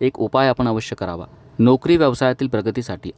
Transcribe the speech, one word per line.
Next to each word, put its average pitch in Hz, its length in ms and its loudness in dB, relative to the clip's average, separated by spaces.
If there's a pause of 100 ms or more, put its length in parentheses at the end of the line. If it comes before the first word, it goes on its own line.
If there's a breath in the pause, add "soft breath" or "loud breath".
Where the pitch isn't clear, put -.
एक 131 200 -2
उपाय 131 280 2
आपण 123 200 0
अवश्य 110 280 -4
करावा. 87 300 -8 (320)
नोकरी 131 380 4
व्यवसायातील 131 520 0
प्रगतीसाठी, 107 680 -6